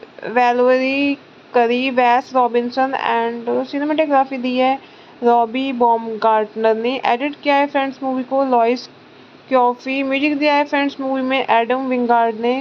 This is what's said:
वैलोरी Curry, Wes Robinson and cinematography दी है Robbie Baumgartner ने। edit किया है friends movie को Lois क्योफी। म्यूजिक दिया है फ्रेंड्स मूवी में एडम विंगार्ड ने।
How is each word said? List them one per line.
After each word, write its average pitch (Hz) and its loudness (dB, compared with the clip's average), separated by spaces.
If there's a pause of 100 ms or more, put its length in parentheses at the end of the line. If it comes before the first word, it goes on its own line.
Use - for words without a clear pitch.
(360)
वैलोरी 254 2 (360)
Curry, 247 2
Wes 247 2
Robinson 247 0 (200)
and 240 -4
cinematography 285 0
दी 247 -4
है 262 0 (460)
Robbie 240 2
Baumgartner 220 0
ने। 240 -4
edit 262 -2
किया 285 0
है 285 2
friends 269 -4
movie 262 -4
को 269 -2
Lois 247 0 (600)
क्योफी। 254 0
म्यूजिक 277 0
दिया 294 2
है 285 2
फ्रेंड्स 285 -2
मूवी 269 -2
में 262 0
एडम 240 0
विंगार्ड 233 0
ने। 233 0